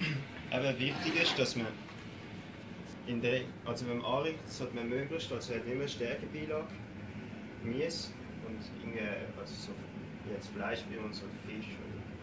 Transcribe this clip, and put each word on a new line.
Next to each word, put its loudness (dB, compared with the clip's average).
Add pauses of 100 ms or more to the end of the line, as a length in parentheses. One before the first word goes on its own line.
(520)
Eben 6
wichtig 6
ist, 6
dass 8
man 4 (1400)
in 2
der, 6 (220)
also 0
beim 2
Anrichten 4
sollte -2
man 0
möglichst, 2
also 0
halt 0
immer 2
Stärkebeilage, 0 (960)
Gemüse 2 (400)
und -4 (240)
irgendwie, 0 (320)
also -4
so -6 (640)
jetzt -4
Fleisch 0 (100)
bei -4
uns -4
oder -6 (160)
Fisch. -4
Oder -6 (200)